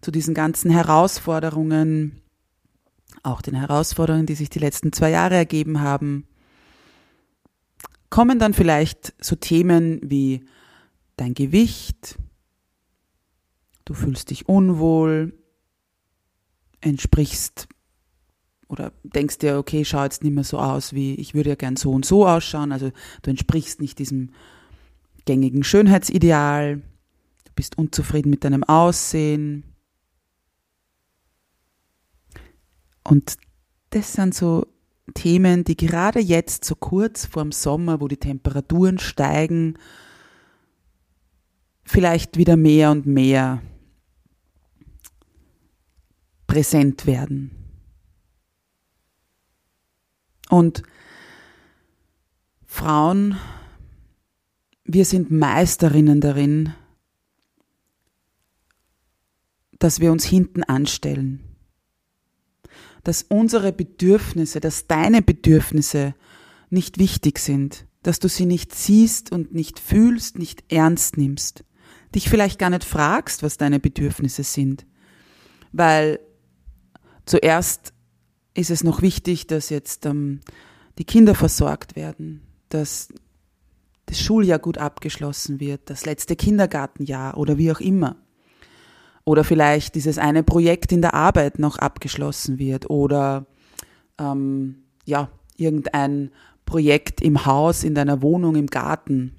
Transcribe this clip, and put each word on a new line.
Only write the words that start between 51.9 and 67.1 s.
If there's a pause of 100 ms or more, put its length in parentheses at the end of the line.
Frauen, (1500)
wir
sind
Meisterinnen
darin, (3000)
dass
wir
uns
hinten
anstellen. (1600)
Dass
unsere
Bedürfnisse,
dass
deine
Bedürfnisse (540)
nicht
wichtig